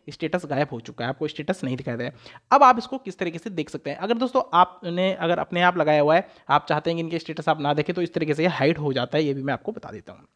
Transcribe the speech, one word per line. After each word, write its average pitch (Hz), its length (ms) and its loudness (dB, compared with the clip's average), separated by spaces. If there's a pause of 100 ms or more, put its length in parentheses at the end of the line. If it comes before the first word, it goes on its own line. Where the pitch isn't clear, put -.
(100)
स्टेटस 160 360 -4
गायब 143 260 0
हो 117 80 -8
चुका - 240 -10
है, 120 40 -2
आपको 147 200 -4
स्टेटस 147 360 -6
नहीं 127 120 -4
दिखाई 120 200 -8
दे 120 80 -6
रहा 123 80 -8
है। - 280 -20 (100)
अब 277 120 6
आप 254 160 8
इसको 220 200 -6
किस 190 200 -12
तरीके 170 200 -4
से 220 140 -12
देख 156 180 -6
सकते 143 200 -10
हैं, 151 60 -8
अगर 214 220 -6
दोस्तों 254 240 0 (120)
आपने 180 600 2
अगर 170 240 0
अपने 175 240 -2
आप 180 160 4
लगाया 151 240 4
हुआ 151 140 6
है, 185 120 0 (200)
आप 147 200 2
चाहते 151 220 0
हैं 165 60 -2
कि 165 60 -4
इनके 165 160 -6
स्टेटस 160 300 -8
आप 156 120 0
ना 143 140 2
देखें 151 200 -2
तो 180 80 -4
इस 170 120 -4
तरीके 156 200 0
से 151 80 -2
ये 180 80 4
हाइड 143 280 0
हो 147 140 -2
जाता 127 260 -2
है, 160 60 2
ये 143 100 0
भी 135 80 -8
मैं 135 100 -2
आपको 160 200 -6
बता - 180 -14
देता 101 220 -16
हूँ। 95 240 -20